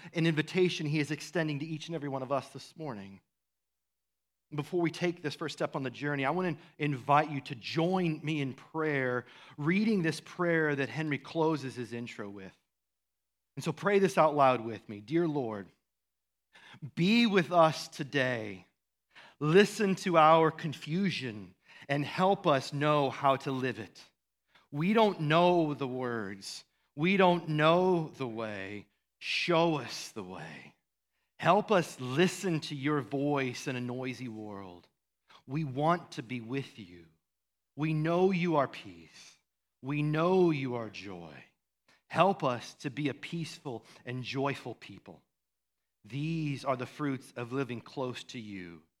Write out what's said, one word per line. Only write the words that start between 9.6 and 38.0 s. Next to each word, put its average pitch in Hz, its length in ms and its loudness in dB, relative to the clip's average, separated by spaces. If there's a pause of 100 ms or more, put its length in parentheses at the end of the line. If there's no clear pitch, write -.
this 160 180 0
prayer 165 540 0
that 135 160 -2
Henry 147 260 -2
closes 147 580 -2
his 117 200 -8
intro 120 340 -10
with. 98 260 -16 (1000)
And 139 80 -10
so 165 80 -2
pray 202 260 2
this 185 200 4
out 151 180 4
loud 131 260 6
with 110 280 -8
me. 104 100 -10
"Dear 160 260 0
Lord, 117 420 -4 (1300)
be 220 320 4
with 190 240 4
us 160 380 6
today. 123 800 -4 (760)
Listen 190 560 4
to 170 220 2
our 160 320 8
confusion 143 1040 -4 (340)
and 143 160 0
help 190 420 2
us 139 260 2
know 147 380 2
how 135 260 2
to - 140 -6
live 127 280 -4
it. - 220 -16 (680)
We 160 220 0
don't 208 300 4
know 165 520 4
the 131 140 -4
words. 117 760 -6 (320)
We 180 220 2
don't 180 320 6
know 165 680 4
the 135 80 -4
way. 104 600 -8 (320)
Show 165 600 2
us - 320 -10
the 107 120 -10
way. 80 520 -14 (640)
Help 196 340 2
us 180 260 2
listen 160 600 0
to 151 160 -10
your 143 240 0
voice 139 640 -2
in 135 80 -4
a 123 60 -4
noisy 123 480 -8
world. 98 580 -14 (640)
We 151 160 -4
want 147 480 0
to 147 100 -10
be 120 180 -8
with 123 380 -8
you. 87 260 -18 (720)
We 156 200 -2
know 170 360 2